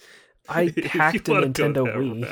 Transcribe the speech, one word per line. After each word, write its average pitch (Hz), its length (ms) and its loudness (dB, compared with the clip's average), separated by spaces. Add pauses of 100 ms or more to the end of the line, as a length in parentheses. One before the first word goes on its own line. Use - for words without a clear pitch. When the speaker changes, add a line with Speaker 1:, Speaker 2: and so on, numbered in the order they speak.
(480)
Speaker 1:
I 165 140 0
Speaker 2:
<laughs> 165 140 0
if - 0 -
you 170 120 -2
Speaker 1:
hacked 165 400 2
a - 40 4
Speaker 2:
wanna 175 160 2
go 139 160 0
Speaker 1:
Nintendo 139 220 2
Speaker 2:
that 107 100 -2
Speaker 1:
Wii. 120 340 -4